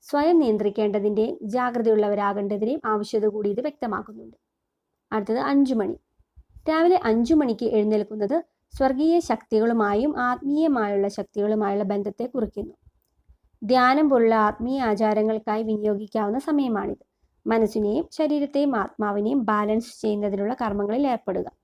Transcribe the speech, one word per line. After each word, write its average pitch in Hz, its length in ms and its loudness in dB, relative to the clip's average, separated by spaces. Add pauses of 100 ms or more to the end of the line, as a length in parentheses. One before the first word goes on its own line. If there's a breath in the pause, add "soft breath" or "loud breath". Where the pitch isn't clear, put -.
സ്വയം 311 340 2
നിയന്ത്രിക്കേണ്ടതിൻ്റെയും 208 1040 0
ജാഗ്രതയുള്ളവരാകേണ്ടതിൻ്റെയും 208 1400 0
ആവശ്യകത 214 420 -2
കൂടി 208 220 -2
ഇത് 202 120 -2
വ്യക്തമാക്കുന്നുണ്ട്. 226 760 -8 (760)
അടുത്തത് 220 340 -2
അഞ്ച് 277 280 2
മണി. 226 240 -2 (680)
രാവിലെ 330 380 4
അഞ്ച് 233 300 2
മണിക്ക് 240 400 2
എഴുന്നേൽക്കുന്നത് 214 640 0 (360)
സ്വർഗീയ 277 460 2
ശക്തികളുമായും 226 1000 0
ആത്മീയമായുള്ള 247 880 0
ശക്തികളുമായുള്ള 208 760 -2
ബന്ധത്തെ 202 420 -2
കുറിക്കുന്നു. 214 480 -6 (880)
ധ്യാനം 254 480 4
പോലുള്ള 233 260 4
ആത്മീയ 220 460 0
ആചാരങ്ങൾക്കായി 214 840 0
വിനിയോഗിക്കാവുന്ന 214 760 -2
സമയമാണിത്. 262 640 -2 (420)
മനസ്സിനെയും 220 680 0
ശരീരത്തെയും 285 640 0
ആത്മാവിനെയും 208 680 -2
ബാലൻസ് 214 540 0
ചെയ്യുന്നതിനുള്ള 208 540 -2
കർമ്മങ്ങളിൽ 208 540 -2
ഏർപ്പെടുക. 220 400 -4 (160)